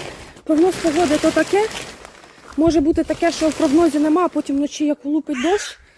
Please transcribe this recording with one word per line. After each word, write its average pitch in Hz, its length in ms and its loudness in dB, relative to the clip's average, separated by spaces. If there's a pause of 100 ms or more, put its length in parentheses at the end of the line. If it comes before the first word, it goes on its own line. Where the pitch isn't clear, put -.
(440)
прогноз 320 300 2
погоди 302 440 0
то 311 120 0
таке. 381 380 0 (880)
Може 320 240 2
бути 320 240 0
таке, 320 280 -2
що 320 160 -2
в 277 40 0
прогнозі 302 460 2
нема, 311 260 2
а 320 40 2
потім 294 280 -4
вночі 294 300 -4
як 294 200 -4
улупить 285 360 -4
дощ 370 360 -2 (200)